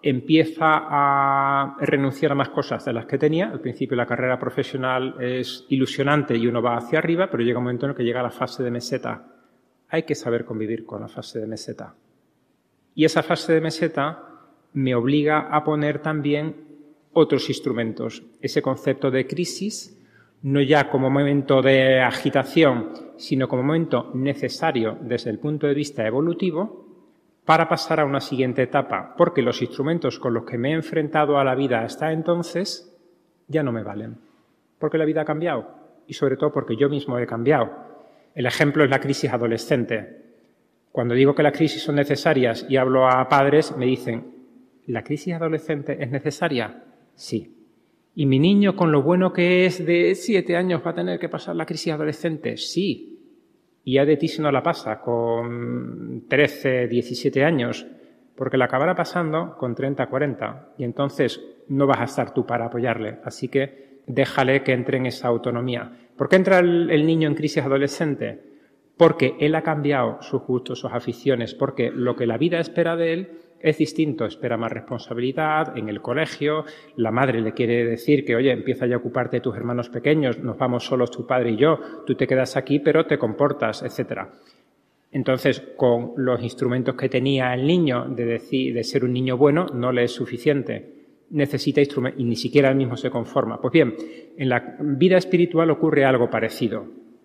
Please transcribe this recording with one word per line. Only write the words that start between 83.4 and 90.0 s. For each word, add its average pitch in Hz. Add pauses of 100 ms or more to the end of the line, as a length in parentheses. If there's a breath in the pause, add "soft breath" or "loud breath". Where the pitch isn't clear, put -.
etcétera. 117 (800 soft breath)
Entonces, 131 (140)
con 120
los 127
instrumentos 123
que 135
tenía 127
el 131
niño 147
de 120
decir, 123
de 117
ser 135
un 127
niño 127
bueno, 147
no 123
le 123